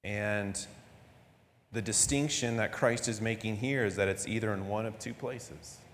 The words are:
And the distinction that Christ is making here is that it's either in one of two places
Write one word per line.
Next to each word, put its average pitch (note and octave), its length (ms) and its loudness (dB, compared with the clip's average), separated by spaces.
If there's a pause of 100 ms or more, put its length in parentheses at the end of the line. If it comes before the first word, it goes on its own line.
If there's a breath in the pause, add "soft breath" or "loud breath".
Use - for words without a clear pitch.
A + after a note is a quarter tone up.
And G#2 640 0 (1040)
the A2 100 -2
distinction A#2+ 720 2
that A2 160 2
Christ A#2+ 340 4
is G#2+ 140 -2
making A2 360 0
here B2+ 280 2
is F#2+ 100 2
that G2 140 4
it's F#2+ 180 -2
either A2 260 0
in G2 140 -2
one G#2+ 200 -2
of G#2+ 120 -6
two A#2+ 160 -8
places - 640 -10 (160)